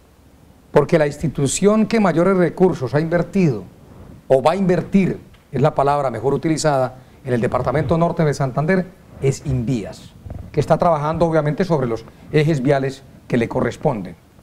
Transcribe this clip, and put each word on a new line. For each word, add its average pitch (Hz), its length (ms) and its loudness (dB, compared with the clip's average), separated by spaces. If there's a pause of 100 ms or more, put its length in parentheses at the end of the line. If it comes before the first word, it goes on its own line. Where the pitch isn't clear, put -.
(720)
Porque 147 260 4
la 151 80 6
institución 156 800 0
que 226 140 0
mayores 180 360 2
recursos 160 580 0
ha 147 60 2
invertido, 165 640 0 (640)
o 131 140 4
va 151 100 4
a 185 40 -2
invertir, 180 640 0 (320)
es 127 100 -4
la 151 120 2
palabra 139 360 0
mejor 117 240 -2
utilizada, 139 640 -2 (260)
en 127 80 -6
el 120 80 0
departamento 127 560 -2
norte 165 280 0
de 147 100 0
Santander 156 520 -2 (360)
es 135 240 -2
Invías, 120 640 -6 (400)
que 151 80 0
está 156 160 2
trabajando 160 480 0
obviamente 156 400 0
sobre 151 220 0
los 117 180 -4 (280)
ejes 151 300 2
viales 135 400 -2 (260)
que - 80 -2
le 117 120 0
corresponden. 120 680 -4 (260)